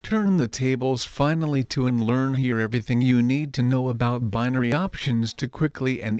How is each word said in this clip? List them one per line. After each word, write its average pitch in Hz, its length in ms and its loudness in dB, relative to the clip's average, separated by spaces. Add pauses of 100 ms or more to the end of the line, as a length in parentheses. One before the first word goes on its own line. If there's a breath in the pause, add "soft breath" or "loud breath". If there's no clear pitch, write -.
Turn 202 320 2
the 127 140 2
tables 131 560 -2
finally 147 580 0
to 127 240 -2
and 120 160 2
learn 131 300 0
here 127 260 0
everything 120 420 0
you 127 200 4
need 135 320 0
to 131 100 0
know 127 240 2
about 123 420 -2
binary 120 440 0
options 131 640 -2
to 131 120 -6
quickly 131 560 -2
and 110 160 -2